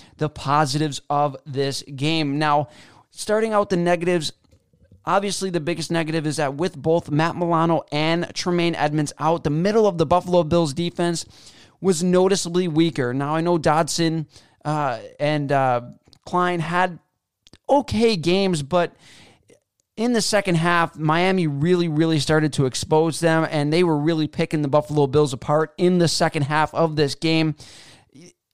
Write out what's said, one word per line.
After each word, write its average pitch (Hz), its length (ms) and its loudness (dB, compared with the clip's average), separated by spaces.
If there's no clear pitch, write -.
the 151 120 -4
positives 147 800 -2
of 143 260 0
this 139 340 -4
game. 147 420 -2
Now, 151 300 0
starting 220 440 -2
out 208 180 0
the 185 60 0
negatives, 175 560 0
obviously 190 460 -2
the 170 100 -2
biggest 165 300 -6
negative 160 380 -2
is 151 100 -4
that 143 160 -2
with 156 240 -4
both 160 320 0
Matt 156 260 0
Milano 165 560 0
and 160 440 -2
Tremaine 170 400 -2
Edmonds 151 420 -2
out, 156 260 0
the 156 60 0
middle 208 380 2
of 180 100 0
the 160 80 2
Buffalo 180 380 2
Bills 160 300 0
defense 170 520 -4
was 170 220 0
noticeably 180 640 2
weaker. 151 480 0
Now, 143 200 -2
I 160 60 -2
know 175 160 0
Dodson, 160 720 0
uh, 147 360 -4
and, 147 320 -2
uh, 131 300 2
Klein 180 360 -2
had 170 400 -2
okay 226 500 2
games, 180 440 0
but 170 320 -2
in 233 140 0
the 233 100 2
second 190 340 0
half, 170 420 2
Miami 165 500 2
really, 170 400 2
really 160 320 2
started 156 320 2
to 143 140 0
expose 156 560 0
them, 160 280 2
and 147 220 -2
they 170 100 2
were 165 160 2
really 156 300 0
picking 160 340 -4
the 143 60 -2
Buffalo 147 400 2
Bills 143 240 2
apart 151 460 -2
in 180 220 4
the 165 100 4
second 160 340 0
half 151 300 -2
of 156 240 0
this 143 180 0
game. 160 400 0